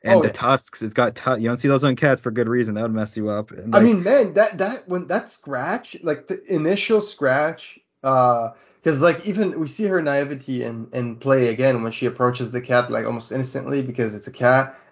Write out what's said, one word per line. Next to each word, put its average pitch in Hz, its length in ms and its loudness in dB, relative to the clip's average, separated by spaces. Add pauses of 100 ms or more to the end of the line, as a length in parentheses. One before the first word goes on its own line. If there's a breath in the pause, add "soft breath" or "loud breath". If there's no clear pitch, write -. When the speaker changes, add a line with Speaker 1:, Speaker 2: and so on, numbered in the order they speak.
Speaker 1:
And 120 140 4
Speaker 2:
Oh, 107 60 6
Speaker 1:
the 113 60 2
Speaker 2:
yeah. 110 40 -4
Speaker 1:
tusks, - 480 -2
it's 110 120 -8
got 117 220 0
tu-, 131 240 -2
you 113 80 -2
don't 120 100 -2
see 143 100 -2
those 139 160 4
on 135 120 2
cats 135 260 2
for 120 100 -4
good 113 180 0
reason. 113 260 0
That 107 80 -4
would 113 100 -4
mess 107 220 -4
you 107 140 -4
up. 107 220 -6
And, 113 220 -8
Speaker 2:
I 202 60 8
Speaker 1:
like 208 60 8
Speaker 2:
mean, 208 180 4
man, 214 300 2
that, 202 240 2
that, 208 320 -4
when 180 180 -4
that 175 220 -4
scratch, 143 760 -6
like, 151 240 -4
the - 140 -8 (120)
initial 190 480 0
scratch, 147 800 -2 (240)
uh, 123 460 2 (340 soft breath)
'cause, 151 180 2
like, 170 240 2
even 190 360 -2
we 151 60 -4
see 208 180 -6
her 185 160 0
naivety 139 600 -2
in, 117 280 -8
in 120 240 -6
play 131 320 2
again 120 360 2
when 113 100 -4
she 127 120 -6
approaches 123 460 0
the 123 80 -4
cat, 120 320 0
like, 113 140 -4
almost 117 260 -8
innocently 131 500 -4
because 120 320 -4
it's 104 140 -14
a - 60 -14
cat, 131 440 2 (140 loud breath)